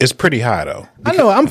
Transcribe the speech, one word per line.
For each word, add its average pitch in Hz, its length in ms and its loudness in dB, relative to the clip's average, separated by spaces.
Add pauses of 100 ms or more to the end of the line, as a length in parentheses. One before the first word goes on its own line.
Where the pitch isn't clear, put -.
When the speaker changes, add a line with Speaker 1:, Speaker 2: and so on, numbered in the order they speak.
Speaker 1:
It's 127 140 0
pretty 147 260 -2
high 107 240 -2
though. - 240 -12 (160)
Speaker 2:
I 311 100 -2
know. 294 140 4
I'm, 233 220 2